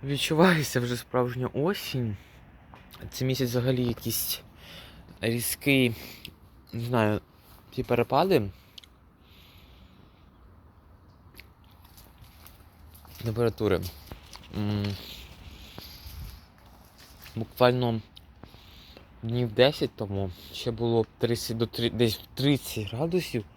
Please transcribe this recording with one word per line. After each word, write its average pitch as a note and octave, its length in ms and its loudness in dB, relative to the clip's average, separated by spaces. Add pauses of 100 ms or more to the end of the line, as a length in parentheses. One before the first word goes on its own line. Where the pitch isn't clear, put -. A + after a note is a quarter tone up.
Відчувається D3+ 760 4
вже A#2+ 160 -2
справжня B2 500 -2
осінь. C3 720 -2 (920)
Цей - 160 -4
місяць C3 220 0
взагалі B2 360 0
якийсь - 560 -4 (800)
різкий, A#2+ 760 2 (800)
не A#2 120 -6
знаю, A2 360 2 (500)
ті B2+ 120 -6
перепади A#2+ 680 2 (4000)
температури. A2 580 2 (760)
М, G#2 300 0 (2500)
буквально A#2+ 640 2 (1200)
днів A#2 300 -2
десять B2+ 440 4
тому G2 340 -2 (220)
ще - 180 -4
було A#2 360 2 (120)
тридцять A#2 380 -2
до A2+ 100 2
три-, A#2 240 -2
десь A2+ 300 2 (140)
тридцять B2+ 580 0
градусів. D3+ 520 -2 (120)